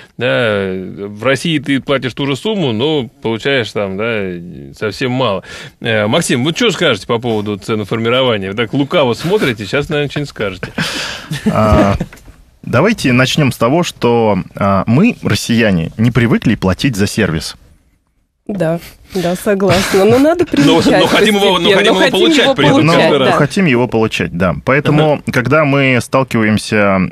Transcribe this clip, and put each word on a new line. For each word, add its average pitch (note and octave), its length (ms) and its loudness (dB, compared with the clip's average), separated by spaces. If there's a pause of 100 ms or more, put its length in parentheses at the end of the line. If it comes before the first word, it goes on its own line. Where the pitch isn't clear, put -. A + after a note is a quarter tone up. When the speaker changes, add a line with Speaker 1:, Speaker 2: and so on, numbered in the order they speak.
(160)
Speaker 1:
да? A2+ 560 -2
В G2 500 -10
России C#3 360 0
ты C3+ 220 -2
платишь C3 340 -4
ту C#3+ 120 -4
же C#3 100 -2
сумму, F#3+ 360 -2
но C3 360 -2 (140)
получаешь A2+ 500 -2
там, G2 260 -4
да, A2 240 -4 (560)
совсем A#2 340 -4
мало. A#2 300 0 (380)
Э, A2 260 0
Максим, C3+ 380 0
вы E3 100 -2
что A#3+ 160 0
скажете D3 360 -2
по A#2 120 0
поводу G#2+ 400 -2
ценоформирования? A2+ 920 -2
Вы G2 60 -8
так A#2 160 -4
лукаво C#3+ 420 0
смотрите, D3 520 -2
сейчас, C#3 240 -4
наверное, D3 200 -4
что-нибудь D3 200 -8
скажете. G2 380 -8 (840)
Speaker 2:
А, G#2+ 460 2 (680)
давайте C3 500 0
начнём C3 380 2
с - 60 -6
того, C#3+ 260 2
что, A#2 560 0 (160)
а, G2 320 0
мы, E3+ 380 2
россияне, G2+ 760 0
не A#2 140 2
привыкли B2 420 2
платить G2 400 0
за G2 140 0
сервис. E2 480 -2 (920)
Speaker 3:
Да, E3+ 320 -4 (340)
да, F3 220 -2
согласна. G3 680 2
Но A#3 140 4
надо E4 320 2
Speaker 1:
<laughs> - 60 -4
Но, C#4+ 200 4
но - 60 4
Speaker 3:
привыкать A#3+ 260 4
Speaker 1:
хотим G#3 280 2
его, F#3+ 220 2
но E3+ 120 2
Speaker 3:
постепенно. G3 80 6
Speaker 1:
хотим G3+ 60 2
Speaker 3:
Но G#3+ 60 2
Speaker 1:
его F#3+ 100 2
Speaker 3:
хотим C4+ 200 2
Speaker 1:
получать D4 240 4
Speaker 3:
его C4+ 100 2
Speaker 1:
при - 120 0
этом, C#4 100 4
Speaker 3:
получать, - 100 4
Speaker 2:
Но E3 160 4
Speaker 1:
каждый D#3+ 160 2
раз. C3 100 2
Speaker 3:
да. D#3+ 100 2
Speaker 2:
хотим E3+ 280 2
его B2 220 2
получать, G#2 480 -2
да. F2 180 0 (100)
Поэтому, D3 500 2
Speaker 1:
Ага. - 180 -8
Speaker 2:
когда C#3 320 0
мы C3+ 360 2
сталкиваемся, G#2+ 1000 0 (140)